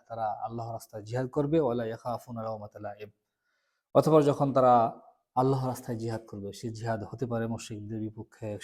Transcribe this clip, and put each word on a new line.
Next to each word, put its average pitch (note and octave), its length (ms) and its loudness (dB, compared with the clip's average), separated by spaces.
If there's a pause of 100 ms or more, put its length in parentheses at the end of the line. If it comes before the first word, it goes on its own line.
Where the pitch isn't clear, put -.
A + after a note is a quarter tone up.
তারা A2+ 180 -4
আল্লাহর A2+ 460 -6
রাস্তায় A2 300 -12
জিহাদ B2 240 -2
করবে, D3 340 2
"ওয়ালা A#2+ 240 2
ইয়াখাফুনা A2+ 580 -6
লাওমাতা G#2+ 360 -8
লাইম", G#2 320 -12 (840)
অথবা D3+ 280 8
যখন C#3 300 2
তারা B2 480 6 (340)
আল্লাহর C3 340 2
রাস্তায় B2 300 -6
জিহাদ A2+ 280 -6
করবে, G2+ 260 -12
সে A2+ 200 -10
জিহাদ A2 320 -4
হতে A#2+ 220 -6
পারে A#2 200 -2
মুশরিকদের A2 540 -8
বিপক্ষে, G#2+ 640 -10